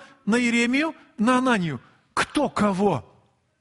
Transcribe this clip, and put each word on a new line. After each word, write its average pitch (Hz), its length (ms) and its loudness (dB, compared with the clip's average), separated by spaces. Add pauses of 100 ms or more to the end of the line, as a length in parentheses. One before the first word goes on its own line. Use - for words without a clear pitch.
(260)
на 208 100 0
Иеремию, 240 580 0 (240)
на 247 220 2
Ананию. 185 420 0 (320)
Кто - 340 -2
кого? 196 600 0 (540)